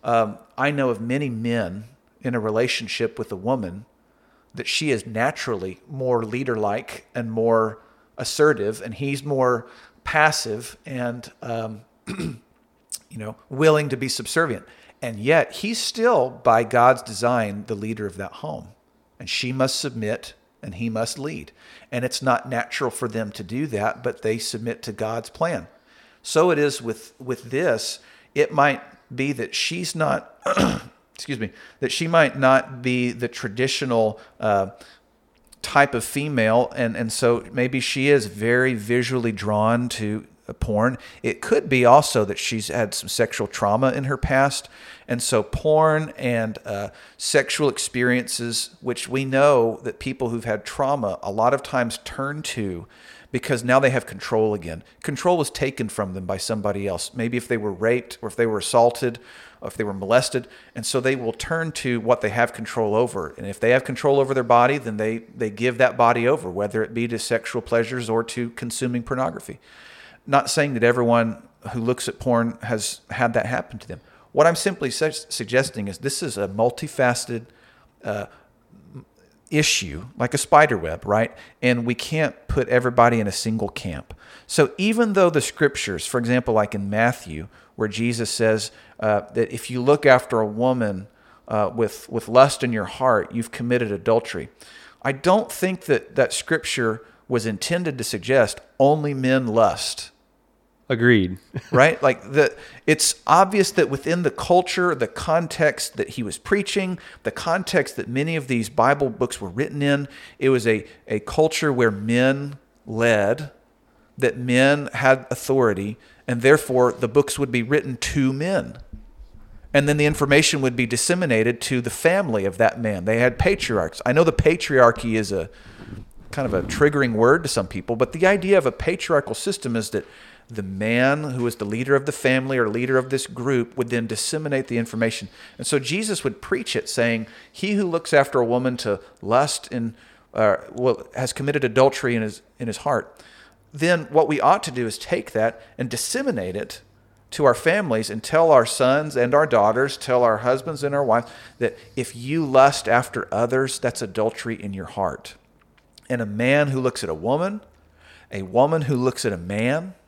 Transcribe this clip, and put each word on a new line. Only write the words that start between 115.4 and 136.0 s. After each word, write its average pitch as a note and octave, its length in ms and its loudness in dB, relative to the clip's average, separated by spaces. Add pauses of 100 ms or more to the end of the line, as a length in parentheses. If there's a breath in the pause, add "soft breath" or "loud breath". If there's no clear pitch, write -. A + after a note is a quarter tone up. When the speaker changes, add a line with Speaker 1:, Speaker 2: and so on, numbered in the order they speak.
Speaker 1:
and A#2+ 140 -2
therefore B2+ 500 6
the - 160 -4
books C#3 320 2
would C3+ 120 -2
be A#2+ 120 0
written C3 340 -2
to C3+ 360 0
men. D#3 440 -4 (960 soft breath)
And C#3+ 140 4
then D3 100 2
the D3 80 4
information D3 560 4
would B2+ 140 0
be B2 100 0
disseminated A#2+ 760 0
to B2+ 200 -2
the A#2+ 80 -4
family D#3+ 560 0
of F#2 120 -2
that A2+ 220 2
man. G#2 260 -2
They A2 140 2
had B2 180 2
patriarchs. A#2+ 680 0
I - 80 2
know D#3+ 100 6
the D#3+ 80 4
patriarchy C3 800 4
is G#2+ 180 0
a F2+ 180 -2 (840 loud breath)
kind C#3 140 -4
of G#2+ 80 -2
a F#2 140 0
triggering C#3+ 460 2
word B2 300 6
to D#3 60 -4
some F#2+ 180 -2
people, G2+ 280 -6
but B2 160 0
the E3+ 140 0
idea F#3+ 320 4
of D3+ 80 4
a B2 60 2
patriarchal D#3+ 640 -2
system C#3 400 -4
is A2 160 -4
that G2+ 140 -4 (420 loud breath)
the G#2+ 160 -8
man A#2 680 0
who B2+ 120 -4
was A#2+ 140 -2
the G#2 80 -4
leader A#2+ 300 0
of C3+ 100 2
the D3 60 -4
family C3 460 0
or A#2 100 2
leader B2 300 0
of C3 140 -2
this C3+ 160 -4
group B2 500 -2
would A#2+ 120 -2
then A#2 180 -2
disseminate C3+ 600 -4
the A#2+ 100 -2
information. A2+ 520 -4 (280 loud breath)
And - 80 -10
so D3 120 0
Jesus F3 460 -4